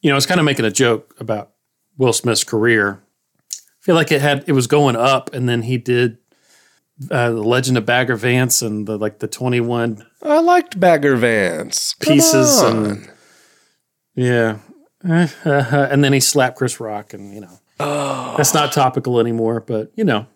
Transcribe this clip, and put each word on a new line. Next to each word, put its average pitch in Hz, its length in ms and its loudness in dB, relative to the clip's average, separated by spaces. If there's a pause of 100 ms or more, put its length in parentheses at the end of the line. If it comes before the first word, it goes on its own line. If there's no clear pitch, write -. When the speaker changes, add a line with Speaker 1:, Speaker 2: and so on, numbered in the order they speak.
Speaker 1:
You 156 80 2
know, 139 60 2
I - 20 2
was 135 80 0
kinda 180 180 0
making 139 220 0
a 107 60 0
joke 113 480 0
about 110 320 -8 (460)
Will 127 160 2
Smith's - 300 -2
career. 107 600 0 (480)
I - 300 -18
feel 180 140 2
like 165 160 2
it 143 100 2
had, 143 260 0
it 156 60 0
was 131 140 2
going 143 280 2
up, 127 380 0
and 127 140 -2
then 120 160 0
he 123 140 -2
did, 123 400 0 (960)
uh, 120 200 0
The 113 120 -4
Legend 127 340 0
of 107 80 -2
Bagger 123 300 0
Vance 123 460 0
and 107 260 -6
the, 107 100 -6
like, 107 220 -6
the 110 80 -8
twenty-one 120 760 -4 (180)
Speaker 2:
I 302 160 2
liked 349 400 0
Bagger 147 380 4
Vance. 107 760 -2
Come 311 200 0
Speaker 1:
Pieces 294 480 4
Speaker 2:
on. 110 220 0
Speaker 1:
and, 104 260 -8 (1040)
yeah. 117 440 0 (440)
<laughs> - 0 -
And 143 1000 0
then 139 100 2
he 139 60 4
slapped 123 380 0
Chris - 220 -6
Rock, 107 340 -10
and, 101 220 -18
you 107 60 -16
know. 90 180 -20 (200)
Speaker 2:
Oh. 139 580 -6
Speaker 1:
That's 147 180 0
not 147 160 0
topical 127 480 0
anymore, 113 400 -2
but, 110 360 -6
you 220 80 -2
know. 120 220 0 (100)